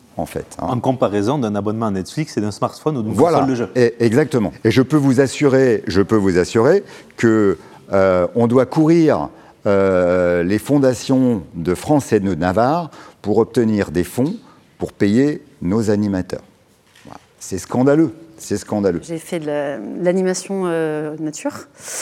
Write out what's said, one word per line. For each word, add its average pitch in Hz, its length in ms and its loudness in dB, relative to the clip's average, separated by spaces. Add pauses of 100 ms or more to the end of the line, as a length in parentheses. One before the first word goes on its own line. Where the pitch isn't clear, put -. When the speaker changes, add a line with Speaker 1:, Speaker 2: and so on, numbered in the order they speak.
(180)
Speaker 1:
en 80 80 -6
fait, - 340 -12
hein. 82 80 -6
Speaker 2:
En 87 140 -4
comparaison 120 580 0
d'un 107 160 -2
abonnement 107 300 -4
à 107 60 -2
Netflix 98 460 -6
et 110 40 0
d'un 104 100 -4
smartphone 131 460 -6
ou 110 60 -4
d'une 107 100 -6
Speaker 1:
Voilà. 143 260 4
Speaker 2:
console 135 120 0
de 127 40 -2
jeu. 117 200 -4
Speaker 1:
Et, 120 240 2
exactement. 117 520 2 (140)
Et 110 60 4
je 127 100 4
peux 151 160 2
vous 139 240 4
assurer, 131 640 2
je 95 140 2
peux 110 160 2
vous 95 200 2
assurer 120 460 2 (320)
que, 110 420 4 (360)
euh, 92 420 4
on 120 120 2
doit 123 180 2
courir, 156 640 2 (360)
euh, 90 800 2
les 101 160 0
fondations 131 840 0 (100)
de 87 200 -2
France - 400 -2
et 107 60 4
de 95 160 -2
Navarre 117 560 0 (300)
pour 101 160 -2
obtenir 110 540 0
des 87 140 -2
fonds 156 300 -4 (420)
pour - 160 -8
payer 123 500 0 (180)
nos 104 280 -2
animateurs. 101 540 -2 (640)
Voilà. - 140 -20 (200)
C'est - 180 -10
scandaleux. 143 560 0 (260)
C'est - 180 -6
scandaleux. 98 460 -2
Speaker 3:
J'ai 165 160 -10
fait 175 200 -8
de 151 60 -10
la, 147 320 -6
de 107 260 -10
l'animation, 185 640 -2
euh, 156 540 -4
nature 156 480 -10 (340)